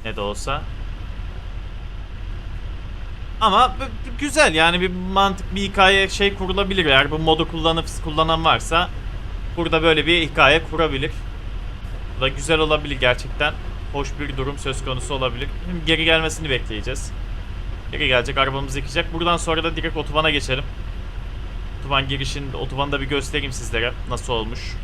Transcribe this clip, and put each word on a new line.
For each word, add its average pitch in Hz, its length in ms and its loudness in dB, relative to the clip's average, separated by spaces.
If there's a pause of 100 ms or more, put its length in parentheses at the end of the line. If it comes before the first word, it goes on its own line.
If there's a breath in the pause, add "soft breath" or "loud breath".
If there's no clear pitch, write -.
Ne 110 120 -4
de 107 40 -4
olsa. 135 420 -2 (2750)
Ama 220 280 6 (120)
b-, 269 40 -4
b-, - 340 -6
güzel 285 360 4
yani, 170 260 6
bir 185 100 2 (220)
mantık, 196 420 2
bir 196 60 -2
hikaye 196 480 6
şey 196 260 2
kurulabilir. 190 520 0
Eğer 139 240 8
bu 156 80 0
modu 160 300 4
kullanıp 165 380 2 (180)
kullanan 160 400 2
varsa 160 440 4 (680)
burada 160 260 2
böyle 156 240 6
bir 170 160 4
hikaye 147 480 6
kurabilir. 156 400 0 (1080)
Bu - 20 -4
da 175 80 2
güzel 156 300 0
olabilir 147 420 0
gerçekten. 131 520 2 (400)
Hoş 143 160 -2 (120)
bir 139 160 -4
durum 135 220 -4
söz 131 260 -4
konusu 131 300 -4
olabilir. 131 340 -2 (220)
Şimdi 170 160 -4
geri 160 180 2
gelmesini 160 460 2
bekleyeceğiz. 120 640 -2 (800)
Geri 143 160 0
gelecek, 127 300 4
arabamızı 135 400 0
yıkayacak. 165 360 -2
Buradan 170 220 2
sonra 160 280 0
da 165 120 -2
direkt 160 200 -4
otobana 151 340 2
geçelim. 135 340 -2 (1160)
Otoban 135 280 0
girişini, 139 480 -4
otobanı 139 360 -2
da 139 80 0
bir 135 60 -2
göstereyim 139 460 -2
sizlere 117 400 -2 (160)
nasıl 123 240 -4
olmuş. 113 520 -4